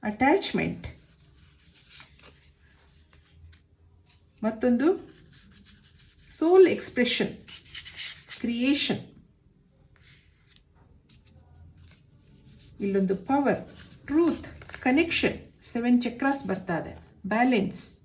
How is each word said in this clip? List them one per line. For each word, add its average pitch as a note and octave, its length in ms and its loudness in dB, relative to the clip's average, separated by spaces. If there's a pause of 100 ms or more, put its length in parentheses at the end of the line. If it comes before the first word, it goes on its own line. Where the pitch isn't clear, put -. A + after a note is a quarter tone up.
ಅಟ್ಯಾಚ್‌ಮೆಂಟ್, F#3 840 0 (3500)
ಮತ್ತೊಂದು B3 720 0 (1120)
ಸೋಲ್ F4 400 6
ಎಕ್ಸ್‌ಪ್ರೆಷನ್, - 600 0 (1120)
ಕ್ರಿಯೇಷನ್, B3 580 0 (3750)
ಇಲ್ಲೊಂದು G3 360 0
ಪವರ್, C4+ 520 0 (380)
ಟ್ರೂತ್, D#4 400 0 (360)
ಕನೆಕ್ಷನ್, - 800 0
ಸೆವೆನ್ A#3+ 380 2
ಚಕ್ರಾಸ್ C#4 440 -2
ಬರ್ತಾ F#3 320 -4
ಇದೆ, - 200 -10 (280)
ಬ್ಯಾಲೆನ್ಸ್. A3+ 800 0